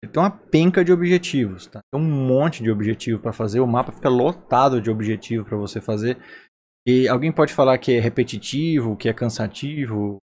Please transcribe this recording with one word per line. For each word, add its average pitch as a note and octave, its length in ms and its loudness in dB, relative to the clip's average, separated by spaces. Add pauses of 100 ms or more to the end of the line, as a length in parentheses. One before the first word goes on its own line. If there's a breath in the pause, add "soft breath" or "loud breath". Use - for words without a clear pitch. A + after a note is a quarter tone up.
ele A2 80 -18
tem D3+ 100 0
uma G3 80 4
penca F3 540 2
de F3 80 4
objetivos, E3+ 760 0
tá? - 120 -18 (100)
Tem C#3+ 120 -4
um D3 260 0
monte C3+ 340 2
de A2 80 0
objetivo G#2+ 520 -2
pra A#2 100 -6
fazer, A2 300 -2
o B2+ 60 2
mapa A#2+ 260 -2
fica - 160 -2
lotado C3 720 2
de A2 100 -2
objetivo A2 540 -4
pra G#2 120 -6
você G#2 220 -6
fazer. A2+ 380 -4 (680 loud breath)
E B2+ 220 4
alguém B2+ 240 0
pode D#3 220 0
falar C3 240 4
que B2+ 180 0
é A#2 60 2
repetitivo, A#2+ 960 -2
que - 100 -4
é A2 60 0
cansativo A2 1040 -6 (140)